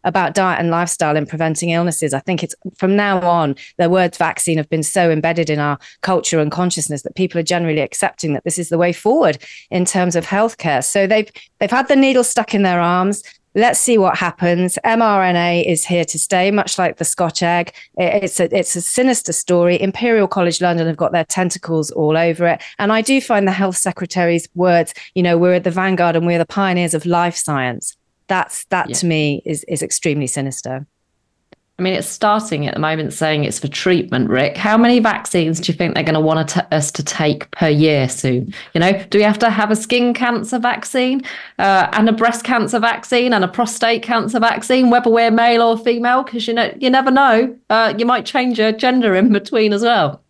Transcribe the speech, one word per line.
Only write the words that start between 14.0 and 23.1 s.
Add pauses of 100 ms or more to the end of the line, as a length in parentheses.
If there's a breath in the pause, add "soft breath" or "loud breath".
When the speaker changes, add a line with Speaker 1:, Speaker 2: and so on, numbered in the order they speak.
Speaker 1:
happens.
M
R
N
A
is
here
to
stay,
much
like
the
Scotch
egg. (240 loud breath)
It,
it's
a,
it's
a
sinister
story.
Imperial
College
London
have
got
their
tentacles
all
over
it. (180 loud breath)
And
I
do